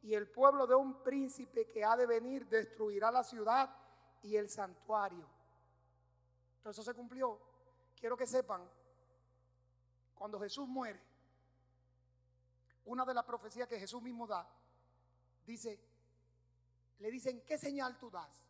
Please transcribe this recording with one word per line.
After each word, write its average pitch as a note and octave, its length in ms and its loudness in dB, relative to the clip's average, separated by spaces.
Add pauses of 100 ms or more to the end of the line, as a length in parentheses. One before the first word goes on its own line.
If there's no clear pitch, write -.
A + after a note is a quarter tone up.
Y G#3+ 100 -2
el G#3 160 -2
pueblo C#4 360 8
de B3 100 8
un C4+ 280 4
príncipe B3+ 640 -2
que G#3+ 160 -4
ha A3+ 140 6
de B3 80 4
venir A#3+ 420 -2
destruirá G#3+ 640 0
la B3 140 2
ciudad A#3+ 500 2 (480)
y G#3 140 0
el G#3 120 0
santuario". G3 800 -4 (1300)
Entonces, G#3+ 240 -12
eso A3 100 -8
se A#3+ 40 -8
cumplió. A#3+ 440 -6 (580)
Quiero A#3+ 180 -4
que B3 100 -2
sepan, A#3 440 -2 (1500)
cuando G#3 240 -10
Jesús G#3 280 -6
muere, B3 340 -6 (1800)
una B3 200 -2
de C4 80 -2
las A#3+ 120 0
profecías A#3+ 420 -6
que A#3 120 -6
Jesús G3+ 220 -10
mismo A#3 260 -10
da, F#3 200 -6 (1000)
dice, A3+ 340 -10 (1200)
le G#3+ 120 -4
dicen, B3+ 340 -6
"¿Qué D4+ 120 -2
señal C#4 400 -2
tú A#3+ 120 -16
das? E3+ 400 -14